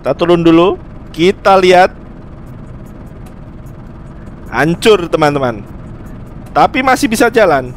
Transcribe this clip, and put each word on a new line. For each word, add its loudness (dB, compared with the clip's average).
Kita -2
turun 2
dulu. 4
Kita 4
lihat. 6
Hancur, 2
teman-teman. 0
Tapi 2
masih 2
bisa 0
jalan. 2